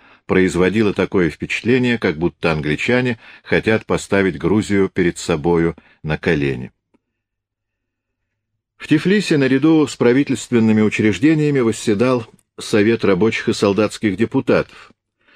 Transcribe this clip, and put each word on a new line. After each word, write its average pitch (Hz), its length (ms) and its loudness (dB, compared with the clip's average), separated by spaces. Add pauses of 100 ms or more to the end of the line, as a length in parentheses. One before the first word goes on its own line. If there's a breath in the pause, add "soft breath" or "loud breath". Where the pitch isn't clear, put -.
(260 soft breath)
производила 92 640 0
такое 87 380 -2
впечатление, 120 680 -2
как 87 180 -2
будто 82 360 -2
англичане 113 680 -2 (240 loud breath)
хотят 110 440 0
поставить 95 520 -2
Грузию 98 500 0
перед 87 300 -2
собою 85 560 -2 (300 soft breath)
на 78 120 -4
колени. 69 540 -4 (2000)
В - 100 -18
Тифлисе 180 520 2
наряду 139 500 4
с - 80 -12
правительственными 117 840 2
учреждениями 135 760 2
восседал 117 680 0 (360)
Совет 110 440 0
рабочих 101 440 0
и 110 40 0
солдатских 101 640 -2
депутатов – - 760 -2 (440 soft breath)